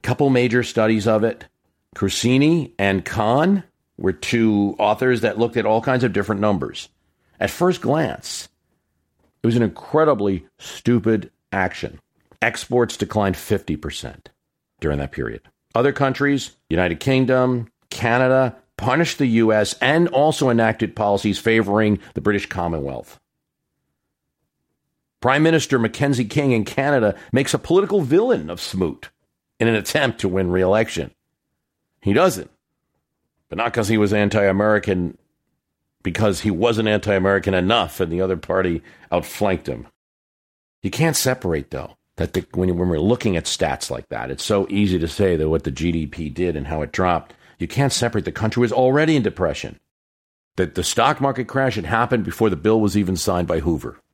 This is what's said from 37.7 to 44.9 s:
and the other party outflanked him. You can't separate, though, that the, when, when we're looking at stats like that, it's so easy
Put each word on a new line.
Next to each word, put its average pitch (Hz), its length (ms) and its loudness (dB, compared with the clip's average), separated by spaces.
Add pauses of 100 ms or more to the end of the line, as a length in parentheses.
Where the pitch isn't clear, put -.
and 85 100 -2
the 87 120 -2
other 92 160 -2
party 90 440 -2 (300)
outflanked 90 560 -2
him. 60 200 -10 (920)
You 98 100 -4
can't 156 260 0
separate, 87 540 -2
though, - 280 -10 (180)
that - 160 -4
the, 90 220 -4
when, 92 240 0
when 90 100 0
we're 82 100 0
looking 104 380 0
at 80 80 -4
stats - 460 -4
like 60 180 -10
that, 60 220 -10
it's 67 120 -10
so 101 280 0
easy 98 280 2